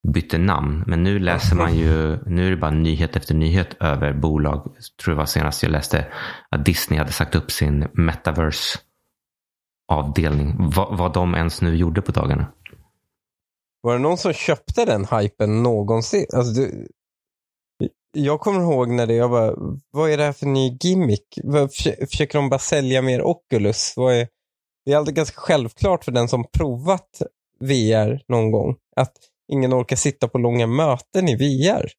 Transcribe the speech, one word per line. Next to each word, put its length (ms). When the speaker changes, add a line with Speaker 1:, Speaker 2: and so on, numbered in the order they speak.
Speaker 1:
bytte 240
namn. 500
Men 160
nu 160
läser 360
man 200
ju, 460
Speaker 2:
<laughs> 40
Speaker 1:
nu 220
är 40
det 60
bara 140
nyhet 440
efter 200
nyhet 440
över 340
bolag. 640
Tror 100
det 40
var 80
senast 380
jag 80
läste 340
att 140
Disney 340
hade 120
sagt 240
upp 160
sin 420
metaverse-avdelning. 2750
Va-, 220
vad 220
de 220
ens 260
nu 140
gjorde 260
på 100
dagarna. 360
Speaker 2:
Var 120
det 60
någon 180
som 160
köpte 520
den 200
hypen 580
någonsin? 680
Alltså, 280
du, 260
jag 280
kommer 220
ihåg 280
när 180
det, 60
jag 160
bara, 240
vad 200
är 60
det 60
här 100
för 120
ny 360
gimmick? 640
Vad, 300
försö-, 340
försöker 320
de 100
bara 100
sälja 420
mer 200
Oculus? 760
Vad 180
är, 120
det 80
är 40
alltid 180
ganska 260
självklart 600
för 80
den 160
som 180
provat 640
V 340
R 340
någon 240
gång 240
att 180
ingen 220
orkar 220
sitta 320
på 100
långa 300
möten 640
i 60
V 340
R. 160